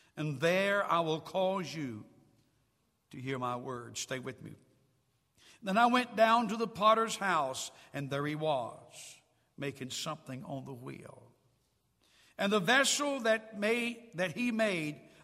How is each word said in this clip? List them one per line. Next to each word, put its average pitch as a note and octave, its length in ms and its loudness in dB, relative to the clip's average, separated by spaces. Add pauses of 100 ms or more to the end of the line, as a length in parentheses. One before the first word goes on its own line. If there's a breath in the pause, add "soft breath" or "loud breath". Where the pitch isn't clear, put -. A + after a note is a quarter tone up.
(160 soft breath)
and D3+ 240 -4
there G3 500 4
I E3 100 4
will D#3+ 200 0
cause F#3 520 0
you B2+ 320 -8 (1080)
to C#3+ 100 -12
hear C3+ 180 -4
my B2 180 -4
word.'" A#2+ 400 -10
Stay - 220 -6
with B2+ 240 -10
me. - 140 -14 (1080 loud breath)
"Then G3 160 0
I A#3+ 80 8
went A#3+ 300 2
down A3+ 320 6
to - 80 -2
the A3+ 100 0
potter's A3 500 4
house, D3+ 540 0 (220 loud breath)
and C#3 180 -6
there C#3 160 -2
he D3+ 80 -2
was, C#3+ 840 -4 (360)
making C#3 340 -6
something C#3 540 -8
on C3+ 200 -8
the C3+ 100 -12
wheel. B2+ 480 -14 (1120 soft breath)
And G3 160 2
the G#3+ 60 6
vessel C4+ 640 2
that A3 400 0
made, A#3 540 -2
that F3 220 -4
he B3 140 0
made F3+ 500 0 (240 loud breath)